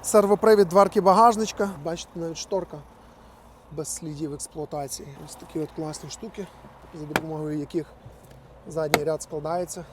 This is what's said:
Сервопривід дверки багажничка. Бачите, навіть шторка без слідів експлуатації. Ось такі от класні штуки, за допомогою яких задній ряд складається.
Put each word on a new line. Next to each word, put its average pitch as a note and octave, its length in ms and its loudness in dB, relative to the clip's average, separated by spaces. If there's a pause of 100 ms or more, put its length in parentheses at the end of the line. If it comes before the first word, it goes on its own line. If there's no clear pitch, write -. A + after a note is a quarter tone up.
Сервопривід G3+ 640 6
дверки F#3+ 340 4
багажничка. G#3 680 4 (140)
Бачите, E3+ 320 -8
навіть E3 220 -8
шторка F3 400 -6 (920)
без D3 160 -10
слідів D3+ 460 -8
експлуатації. D3 760 -10 (180)
Ось D3 100 -18
такі - 240 -10
от D3+ 160 -4
класні D#3 340 -8
штуки, - 380 -12 (520)
за D3+ 60 -10
допомогою D3+ 540 -2
яких D3 260 -6 (800)
задній D3+ 360 4
ряд D#3 180 -2
складається. E3 720 -6